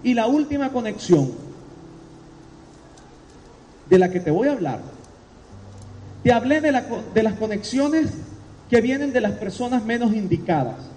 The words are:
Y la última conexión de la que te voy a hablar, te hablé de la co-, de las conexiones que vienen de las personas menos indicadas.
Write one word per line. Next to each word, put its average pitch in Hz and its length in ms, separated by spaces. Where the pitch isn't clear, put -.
Y 247 140
la 233 140
última 285 420
conexión 202 600
de 185 80
la 185 100
que 180 120
te 160 100
voy 196 160
a 294 60
hablar, 151 280
te 240 100
hablé 247 280
de 302 100
la 254 180
co-, 226 140
de 220 120
las 214 100
conexiones 269 760
que 233 100
vienen 269 320
de 247 80
las 214 120
personas 247 520
menos 233 300
indicadas. 170 640